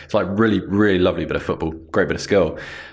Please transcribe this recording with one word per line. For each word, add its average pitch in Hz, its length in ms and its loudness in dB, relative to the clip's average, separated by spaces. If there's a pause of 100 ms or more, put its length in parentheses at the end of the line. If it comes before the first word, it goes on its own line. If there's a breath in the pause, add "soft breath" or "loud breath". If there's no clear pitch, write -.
It's, - 100 -6
like, 101 160 2
really, 104 300 2
really 101 380 2
lovely 87 260 2
bit 76 120 -2
of 76 60 -6
football, 80 300 -4 (200)
great 92 160 2
bit 80 60 -4
of 82 80 -6
skill. 87 360 2 (340 loud breath)